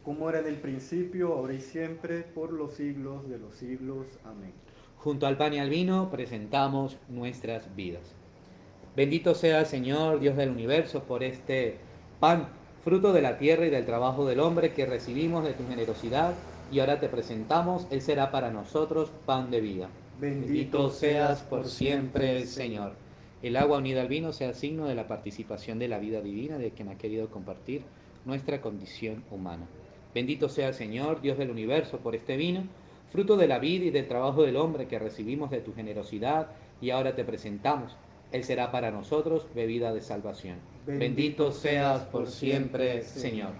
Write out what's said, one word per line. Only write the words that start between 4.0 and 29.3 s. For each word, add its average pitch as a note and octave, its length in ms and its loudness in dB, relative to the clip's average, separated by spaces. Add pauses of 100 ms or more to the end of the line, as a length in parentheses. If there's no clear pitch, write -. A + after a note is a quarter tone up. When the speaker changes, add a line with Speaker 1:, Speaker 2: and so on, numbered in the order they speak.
Speaker 1:
Amén. G2+ 260 -14 (460)
Speaker 2:
Junto C#3+ 280 0
al C#3 120 2
pan D3+ 160 2
y D3 60 0
al C#3 100 0
vino, F#3 420 2
presentamos C3+ 840 0 (100)
nuestras A#2+ 720 -6
vidas. F2 360 -8 (840)
Bendito D3+ 400 4
sea, D#3+ 280 6
Señor, D3 560 2
Dios C3+ 160 4
del C#3 140 4
universo, C3 540 2
por B2 200 -2
este B2+ 540 -2 (420)
pan, D#3+ 300 6 (340)
fruto F#3+ 300 6
de D#3+ 80 10
la B2 160 2
tierra D#3+ 300 6
y - 20 4
del B2+ 160 2
trabajo B2+ 400 2
del C3 160 4
hombre, E3 320 4
que C#3 120 2
recibimos C#3+ 600 0
de C#3 80 -2
tu B2+ 140 -6
generosidad, A#2+ 680 0 (400)
y C3+ 60 4
ahora C#3+ 200 4
te C#3+ 80 0
presentamos. D#3+ 840 0
Él C3+ 120 0
será C#3 300 2
para B2+ 200 0
nosotros D3+ 640 0 (120)
pan C3 240 2
de A#2+ 120 2
vida. F#2+ 260 -4 (320)
Speaker 1:
Bendito C#3 280 -2
Speaker 2:
Bendito C#3+ 420 2
seas D3 480 2
Speaker 1:
seas - 60 -10
Speaker 2:
por B2 180 -2
Speaker 1:
por B2 80 -6
Speaker 2:
siempre, C3+ 580 0
Speaker 1:
siempre, B2+ 180 0
Speaker 2:
Señor. A2 440 -6
Speaker 1:
Señor. - 180 -16 (360)
Speaker 2:
El A#2+ 120 -2
agua C#3+ 220 6
unida C3 240 0
al B2 60 0
vino D#3 260 -2
sea B2 220 -4
signo D3+ 320 -4
de C3 80 0
la A2+ 120 -4
participación G#2+ 680 -8
de A#2+ 100 -2
la G#2+ 120 -2
vida G#2+ 220 -4
divina A2+ 360 -6
de A#2 140 -4
quien G#2 180 -10
ha F#2+ 80 -12
querido A2 320 -4
compartir G2 540 -8 (420)
nuestra C3+ 360 -4
condición G#2+ 680 -8
humana. F2 380 -8 (480)